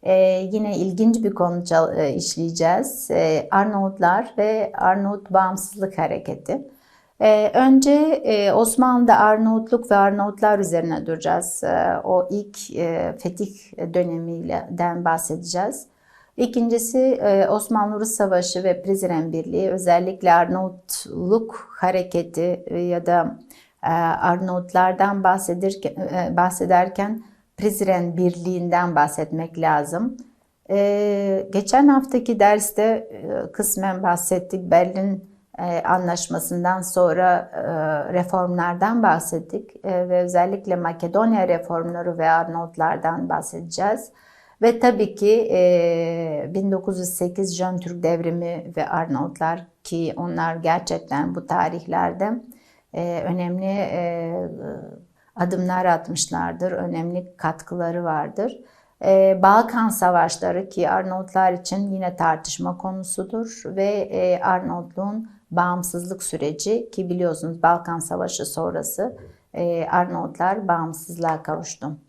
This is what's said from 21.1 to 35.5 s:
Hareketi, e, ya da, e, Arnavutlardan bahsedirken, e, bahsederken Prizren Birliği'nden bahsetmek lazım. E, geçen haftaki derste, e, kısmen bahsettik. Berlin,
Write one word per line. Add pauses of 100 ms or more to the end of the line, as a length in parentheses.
Hareketi,
e,
ya
da, (480)
e,
Arnavutlardan
bahsedirken,
e,
bahsederken (340)
Prizren
Birliği'nden
bahsetmek
lazım. (520)
E,
geçen
haftaki
derste,
e,
kısmen
bahsettik.
Berlin, (300)